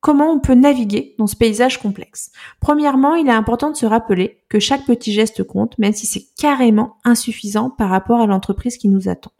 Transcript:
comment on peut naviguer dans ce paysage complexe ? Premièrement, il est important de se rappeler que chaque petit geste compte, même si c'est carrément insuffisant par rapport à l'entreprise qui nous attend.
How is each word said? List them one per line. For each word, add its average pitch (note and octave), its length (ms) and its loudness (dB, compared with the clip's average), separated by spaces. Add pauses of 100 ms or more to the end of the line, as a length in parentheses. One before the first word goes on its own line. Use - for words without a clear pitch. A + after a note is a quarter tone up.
comment D4+ 300 2
on D4 80 0
peut C4 140 0
naviguer B3 640 2
dans G#3+ 100 0
ce - 80 -6
paysage A#3 440 0
complexe ? - 520 -10 (280)
Premièrement, D4 560 2
il D#4+ 120 0
est B3 40 4
important A#3 380 0
de D4 60 -8
se - 100 -4
rappeler G#3+ 640 -2
que G#3 100 2
chaque C#4 260 -2
petit A#3 260 -2
geste G#3+ 320 -2
compte, G3 340 -4
même G#3 160 0
si - 140 -8
c'est - 180 -8 (140)
carrément B3 640 0
insuffisant A3+ 680 -2
par G#3 200 -4
rapport G3 320 2
à A3+ 40 2
l'entreprise G3+ 520 -4
qui - 100 -2
nous F#3+ 220 2
attend. - 300 -10